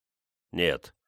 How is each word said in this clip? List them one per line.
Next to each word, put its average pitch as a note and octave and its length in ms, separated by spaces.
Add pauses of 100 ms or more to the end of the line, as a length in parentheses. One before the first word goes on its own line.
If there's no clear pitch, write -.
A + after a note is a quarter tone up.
(500)
"Нет. - 440 (140)